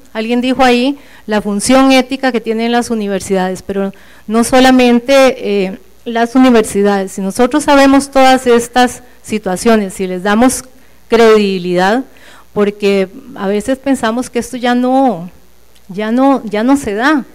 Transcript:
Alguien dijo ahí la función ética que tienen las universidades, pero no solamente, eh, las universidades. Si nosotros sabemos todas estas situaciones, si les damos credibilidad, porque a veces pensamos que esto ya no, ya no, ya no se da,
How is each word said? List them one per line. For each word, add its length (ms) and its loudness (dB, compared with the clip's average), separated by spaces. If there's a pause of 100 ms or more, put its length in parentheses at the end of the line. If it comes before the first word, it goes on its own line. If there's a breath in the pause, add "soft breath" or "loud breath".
(120)
Alguien 300 -4
dijo 200 0
ahí 360 2 (280 loud breath)
la 160 -2
función 520 2
ética 400 0
que 80 -2
tienen 320 -4
las 160 -2
universidades, 720 -4
pero 320 -6 (340 soft breath)
no 160 0
solamente, 1200 2
eh, 140 -10 (240)
las 320 -2
universidades. 800 2
Si 80 -10
nosotros 420 -2
sabemos 480 2
todas 340 2
estas 580 0 (200 soft breath)
situaciones, 680 -2
si 120 -8
les 160 -8
damos 440 0 (420 soft breath)
credibilidad, 960 2 (480 loud breath)
porque 560 0 (280)
a 120 -8
veces 300 -2
pensamos 520 -4
que 100 -6
esto 180 -10
ya 180 -2
no, 560 0 (560)
ya 240 -6
no, 320 2
ya 220 -4
no 100 2
se 180 -4
da, 300 -2 (120)